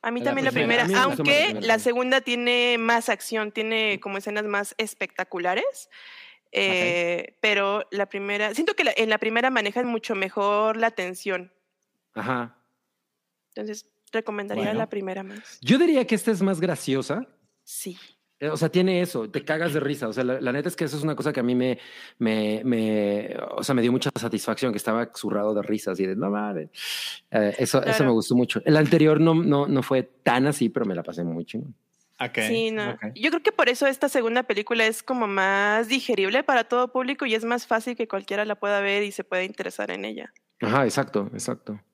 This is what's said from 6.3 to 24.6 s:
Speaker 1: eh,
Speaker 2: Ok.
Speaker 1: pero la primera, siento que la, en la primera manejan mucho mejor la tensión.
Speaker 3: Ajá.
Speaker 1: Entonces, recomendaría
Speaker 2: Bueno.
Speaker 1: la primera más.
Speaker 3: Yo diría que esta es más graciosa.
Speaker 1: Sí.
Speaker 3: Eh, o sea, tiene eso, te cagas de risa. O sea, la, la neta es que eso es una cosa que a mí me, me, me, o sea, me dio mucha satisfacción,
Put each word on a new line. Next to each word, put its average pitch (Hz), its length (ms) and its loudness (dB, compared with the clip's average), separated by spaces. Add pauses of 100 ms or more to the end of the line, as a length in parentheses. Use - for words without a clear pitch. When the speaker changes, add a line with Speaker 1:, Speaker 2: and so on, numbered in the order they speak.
Speaker 1:
eh, 175 800 0
Speaker 2:
Ok. - 120 -20
Speaker 1:
pero 202 480 2
la 196 160 -2
primera, 202 480 -4
siento 330 220 0
que 339 80 0
la, 247 120 4
en 220 140 2
la 214 80 4
primera 233 320 2
manejan 240 380 0
mucho 226 260 -2
mejor 208 640 0
la 226 140 2
tensión. 185 600 -6 (600)
Speaker 3:
Ajá. 120 420 -4 (1000)
Speaker 1:
Entonces, 214 320 -10 (240)
recomendaría 208 540 -6
Speaker 2:
Bueno. 214 140 -2
Speaker 1:
la 220 100 -4
primera 196 340 -6
más. 202 380 -18
Speaker 3:
Yo 247 180 4
diría 320 260 4
que - 80 0
esta 220 160 0
es 190 140 2
más 190 180 2
graciosa. 160 680 -2 (360)
Speaker 1:
Sí. - 340 -12 (400)
Speaker 3:
Eh, 147 120 -4
o 156 80 -2
sea, 160 100 2
tiene 180 340 4
eso, 131 300 -4
te 147 140 -6
cagas 156 280 0
de 151 60 2
risa. 139 300 -2
O 107 40 -6
sea, 127 120 0
la, 131 160 0
la 127 100 0
neta 143 160 -2
es - 80 -6
que - 80 -2
eso 147 140 -4
es 143 60 -4
una 156 120 0
cosa 147 160 -2
que 135 80 -2
a 120 40 0
mí 123 120 2
me, 127 240 2 (400)
me, 110 460 0
me, 107 680 0 (180)
o - 120 -6
sea, 139 100 0
me 123 80 4
dio 120 120 4
mucha 131 160 0 (100)
satisfacción, 113 540 -2